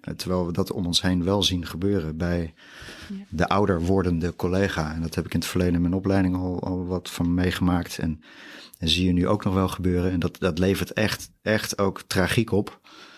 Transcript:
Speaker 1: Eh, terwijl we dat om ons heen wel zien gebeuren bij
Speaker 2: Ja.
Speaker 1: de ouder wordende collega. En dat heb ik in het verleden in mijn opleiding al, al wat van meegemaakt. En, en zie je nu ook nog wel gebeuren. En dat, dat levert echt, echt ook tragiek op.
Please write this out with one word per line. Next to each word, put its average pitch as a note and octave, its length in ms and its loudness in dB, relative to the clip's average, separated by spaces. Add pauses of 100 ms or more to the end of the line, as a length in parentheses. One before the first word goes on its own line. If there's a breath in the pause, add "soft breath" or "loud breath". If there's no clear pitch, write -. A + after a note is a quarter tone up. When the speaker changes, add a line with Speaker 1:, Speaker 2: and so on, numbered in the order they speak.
Speaker 1:
Eh, - 120 -8
terwijl F2+ 320 -2
we F2 60 -4
dat F2+ 200 -2
om F#2+ 140 -2
ons E2+ 160 0
heen F#2 220 2
wel G2 200 2
zien E2+ 220 0
gebeuren D#2+ 520 -2
bij E2+ 360 0 (560 loud breath)
Speaker 2:
Ja. - 200 -12
Speaker 1:
de E2 180 0
ouder G2 340 2
wordende F2 540 2
collega. F2+ 580 0
En E2 80 -4
dat E2 140 -6
heb E2 100 -2
ik - 80 -12
in F2 60 2
het D#2+ 100 -4
verleden F2+ 240 2
in E2+ 80 2
mijn F2 120 2
opleiding F#2+ 420 2
al, F2+ 280 -4
al F2+ 220 -4
wat F2+ 240 -4
van E2+ 240 0
meegemaakt. F2+ 680 0
En, D#2 220 -4 (560 loud breath)
en E2+ 120 -4
zie F#2 160 4
je F2+ 80 4
nu F2 140 4
ook G#2 160 2
nog G2 100 0
wel F#2+ 140 4
gebeuren. F2+ 440 0
En F#2 80 0
dat, E2+ 200 -2
dat F2 200 0
levert F#2 340 2
echt, - 380 -2 (100)
echt - 360 0
ook G2 240 0
tragiek G2 500 0
op. - 280 0 (380 loud breath)